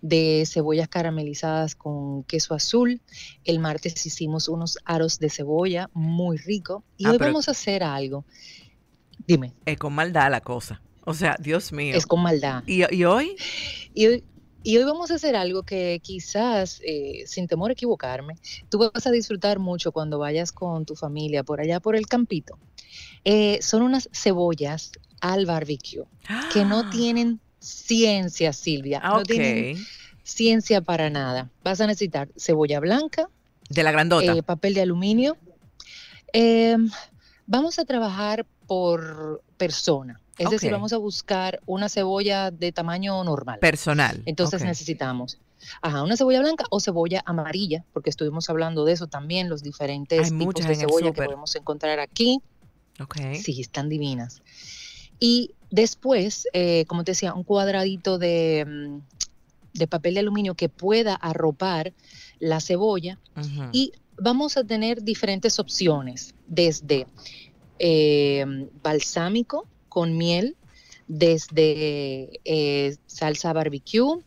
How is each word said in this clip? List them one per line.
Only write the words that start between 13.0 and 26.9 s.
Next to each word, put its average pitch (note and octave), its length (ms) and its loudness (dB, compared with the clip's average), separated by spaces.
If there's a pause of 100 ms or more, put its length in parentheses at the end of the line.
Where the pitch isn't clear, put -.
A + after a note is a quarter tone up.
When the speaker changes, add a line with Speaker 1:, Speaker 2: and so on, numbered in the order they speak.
Speaker 2:
hoy? C#4 300 4 (600)
Speaker 1:
Y G#3+ 100 4
hoy, A#3+ 180 4 (380)
y A3 160 4
hoy B3 60 6
vamos D#4 260 -2
a E4+ 60 0
hacer D4 200 0
algo F#3 280 -2
que F3+ 400 -4
quizás, G3 840 -2
eh, C#3+ 400 -8
sin F3+ 220 -6
temor F3 240 0
a - 20 0
equivocarme, D3+ 640 -4 (340)
tú G#3+ 80 0 (160)
vas A#3+ 140 -4
a B3 40 2
disfrutar G#3 460 0
mucho F3+ 340 -4
cuando D3+ 280 -4
vayas D#3 320 -2
con E3 340 -6
tu D#3 100 -12
familia D3 480 -4
por C#3+ 160 -6
allá E3 200 0
por A3 160 0
el A3 100 0
campito. A3+ 540 -2 (680)
Eh, G#3 380 6
son A3 180 4
unas B3+ 320 2
cebollas E3+ 760 0 (300)
al F#3 260 2
barbecue D#3 560 -4 (500)
que G3+ 120 6
no G#3+ 240 2
Speaker 2:
<gasps> - 20 -6